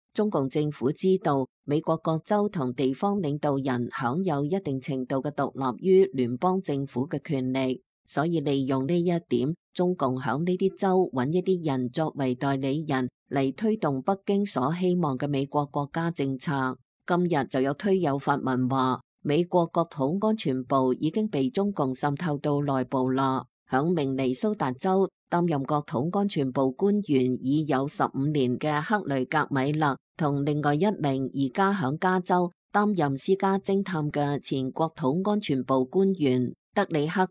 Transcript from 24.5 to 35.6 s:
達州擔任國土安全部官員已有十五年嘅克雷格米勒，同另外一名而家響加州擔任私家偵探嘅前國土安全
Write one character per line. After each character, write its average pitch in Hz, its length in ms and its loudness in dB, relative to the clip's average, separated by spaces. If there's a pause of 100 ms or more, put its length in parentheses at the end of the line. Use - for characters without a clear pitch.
達 143 180 -2
州 190 380 0 (200)
擔 175 180 2
任 147 160 0
國 147 220 0
土 135 260 -2
安 202 160 0
全 135 240 -2
部 135 180 2
官 196 240 2 (120)
員 127 340 2
已 143 260 0
有 139 220 0
十 - 160 0
五 135 280 0
年 127 260 2
嘅 151 240 0
克 208 240 -2
雷 135 180 0
格 147 260 0
米 139 220 0
勒， 151 240 2 (200)
同 143 280 0
另 147 160 0
外 147 140 2
一 156 100 2 (160)
名 135 240 0
而 135 180 -2 (100)
家 196 200 2
響 151 260 -2
加 185 220 2
州 180 320 0 (180)
擔 208 260 2
任 143 200 2
私 190 180 0
家 196 240 2
偵 196 240 0
探 156 280 -2
嘅 143 300 0
前 131 300 -2
國 160 240 -2
土 156 300 0
安 208 160 0
全 135 240 -2